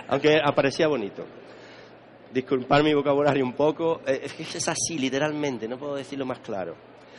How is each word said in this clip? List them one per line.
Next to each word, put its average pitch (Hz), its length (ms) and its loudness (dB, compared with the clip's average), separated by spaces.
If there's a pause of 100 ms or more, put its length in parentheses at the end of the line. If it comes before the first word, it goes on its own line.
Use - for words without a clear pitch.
Aunque 151 340 4
aparecía 143 460 2
bonito. 101 380 -2 (1040)
Disculpad 131 520 2
mi 151 100 4
vocabulario 143 500 4
un 123 100 -2
poco, 156 540 0
eh, 135 160 0
es 139 100 -10
que 160 100 -12
es - 240 -6
así, 165 300 -4
literalmente, 135 680 -2
no 123 100 -6
puedo 143 180 -6
decirlo 135 300 -6
más 127 140 -6
claro. 92 360 -6 (440)